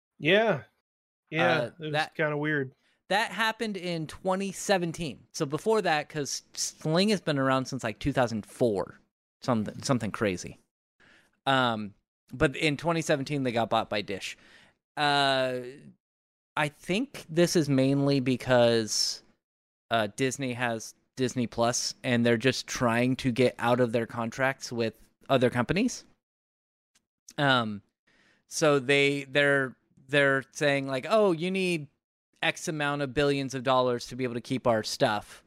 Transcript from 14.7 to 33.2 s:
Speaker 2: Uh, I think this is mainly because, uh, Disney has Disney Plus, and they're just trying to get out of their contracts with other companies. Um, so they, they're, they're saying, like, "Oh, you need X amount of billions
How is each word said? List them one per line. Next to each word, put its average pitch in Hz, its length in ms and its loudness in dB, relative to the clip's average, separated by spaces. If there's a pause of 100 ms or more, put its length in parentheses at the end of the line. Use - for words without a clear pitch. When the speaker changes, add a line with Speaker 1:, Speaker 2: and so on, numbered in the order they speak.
Speaker 2:
Uh, 135 640 0 (960)
I 151 120 0
think - 600 -6
this 165 260 2
is 151 140 4
mainly 139 520 4
because, 120 1000 2 (680)
uh, 113 260 2
Disney 131 380 -4
has 117 400 -6 (220)
Disney 123 300 -2
Plus, - 560 -2
and 120 220 2
they're 120 120 6
just 123 300 0
trying 123 500 0
to - 140 -2
get 123 280 2
out 120 220 2
of 120 120 2
their 117 140 0
contracts 120 680 -4
with 113 260 -4 (300)
other 127 220 4
companies. 151 540 -2 (1300)
Um, 120 460 2 (640)
so 147 300 4
they, 139 460 2
they're, 139 520 0 (320)
they're 139 440 2
saying, 139 340 0
like, 135 240 -6
"Oh, 208 220 4
you 170 180 -2
need 180 380 -2 (540)
X 160 260 -4
amount 147 340 -2
of 135 100 -6
billions 139 420 0